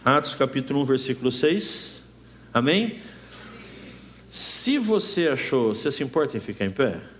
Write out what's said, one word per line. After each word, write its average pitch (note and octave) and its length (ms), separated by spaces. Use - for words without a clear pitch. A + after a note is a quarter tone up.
Atos, C#3+ 300
capítulo C#3 460
um, C#3 40
versículo B2+ 480
seis. - 680
Amém? F3 420
Se - 500
você G#3+ 480
achou, B2+ 480
você C#3+ 160
se C#3+ 140
importa C#3+ 320
em G#2+ 40
ficar G2+ 240
em G2 60
pé? F#2+ 300